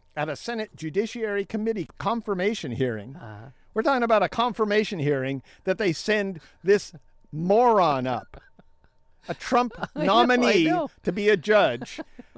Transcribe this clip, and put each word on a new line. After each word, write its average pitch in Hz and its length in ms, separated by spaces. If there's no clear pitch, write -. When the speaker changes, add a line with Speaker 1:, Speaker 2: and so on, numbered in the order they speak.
Speaker 1:
at 151 120
a 143 80
Senate 220 400
Judiciary 202 680
Committee 220 420
confirmation 202 720
hearing. 117 440
Speaker 2:
Uh-huh. 113 340
Speaker 1:
We're 220 80
talking 277 180
about 220 220
a 170 60
confirmation 214 680
hearing 139 460
that 190 120
they 196 160
send 196 460
this 196 300
moron 175 800
up, 117 340
a 170 60
Trump 240 420
Speaker 2:
<laughs> - 200
I - 40
know, - 20
I - 40
Speaker 1:
nominee 233 600
Speaker 2:
know. 214 240
Speaker 1:
to - 80
be 208 160
a 208 80
judge. 190 640